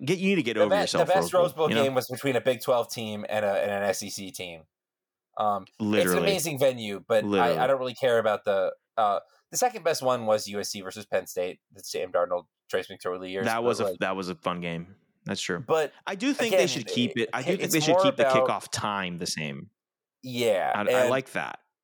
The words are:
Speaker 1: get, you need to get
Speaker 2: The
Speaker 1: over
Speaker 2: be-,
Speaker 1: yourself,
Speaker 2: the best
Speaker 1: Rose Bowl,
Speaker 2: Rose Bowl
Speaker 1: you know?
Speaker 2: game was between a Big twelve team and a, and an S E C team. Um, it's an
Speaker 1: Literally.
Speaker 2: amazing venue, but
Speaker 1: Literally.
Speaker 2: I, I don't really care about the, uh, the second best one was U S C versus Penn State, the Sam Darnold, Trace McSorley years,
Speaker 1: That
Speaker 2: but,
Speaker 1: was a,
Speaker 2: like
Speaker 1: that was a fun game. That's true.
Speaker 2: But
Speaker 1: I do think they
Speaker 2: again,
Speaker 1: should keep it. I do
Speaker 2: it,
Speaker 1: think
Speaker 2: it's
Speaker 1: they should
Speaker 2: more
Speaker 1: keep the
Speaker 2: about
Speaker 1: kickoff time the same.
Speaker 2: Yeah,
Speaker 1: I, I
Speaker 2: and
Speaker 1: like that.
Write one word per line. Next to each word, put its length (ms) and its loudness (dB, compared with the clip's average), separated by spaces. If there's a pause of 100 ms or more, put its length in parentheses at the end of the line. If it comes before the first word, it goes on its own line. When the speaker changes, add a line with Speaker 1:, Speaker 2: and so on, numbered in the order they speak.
Speaker 1:
get, 140 0
you 100 2
need 60 4
to 80 2
get 140 -2
Speaker 2:
The 80 4
Speaker 1:
over 100 4
Speaker 2:
be-, 80 4
Speaker 1:
yourself, 240 2
Speaker 2:
the 80 2
best 180 2
Speaker 1:
Rose 0 -
Bowl, 100 4
Speaker 2:
Rose 120 2
Bowl 160 2
Speaker 1:
you 60 2
know? 80 4
Speaker 2:
game 100 0
was 140 0
between 280 -2
a 60 2
Big 180 0
twelve 320 0
team 360 -8
and 160 0
a, 80 2 (100)
and 80 0
an 140 0
S 180 0
E 80 -8
C 220 -10
team. 300 -12 (760)
Um, 240 0
it's 180 -20
an 100 0
Speaker 1:
Literally. 280 4
Speaker 2:
amazing 400 0
venue, 500 0
but 160 4
Speaker 1:
Literally. 340 2
Speaker 2:
I, 60 2
I 20 2
don't 120 2
really 160 -4
care 240 4
about 260 0
the, 300 2 (240)
uh, 220 2 (300)
the 60 -8
second 260 0
best 200 0
one 240 2
was 220 2
U 120 -6
S 100 -6
C 120 -8
versus 240 -10
Penn 200 -2
State, 340 -6 (120)
the 100 -20
Sam 300 -6
Darnold, 320 0 (240)
Trace 200 -4
McSorley 420 -8
years, 160 -4
Speaker 1:
That 100 0
Speaker 2:
but, 80 -2
Speaker 1:
was 160 0
a, 40 0
Speaker 2:
like 160 -4
Speaker 1:
that 140 -2
was 140 -6
a 60 -6
fun 260 -6
game. 340 -8 (300)
That's 160 -6
true. 260 -4
Speaker 2:
But 260 2 (140)
Speaker 1:
I 100 -6
do 180 -2
think 160 -2
they 140 2
Speaker 2:
again, 40 0
Speaker 1:
should 200 -4
keep 280 -2
it. 160 -2
I 100 -4
do 20 -6
Speaker 2:
it, 80 -4
Speaker 1:
think 100 -2
Speaker 2:
it's 120 -2
Speaker 1:
they 60 4
should 120 2
Speaker 2:
more 100 6
Speaker 1:
keep 140 2
the 140 4
Speaker 2:
about 180 4
Speaker 1:
kickoff 240 -4
time 460 -4
the 80 -6
same. 440 -8 (520)
Speaker 2:
Yeah, 520 0
Speaker 1:
I, 60 0
I 220 2
Speaker 2:
and 80 4
Speaker 1:
like 220 -2
that. 280 -8 (240)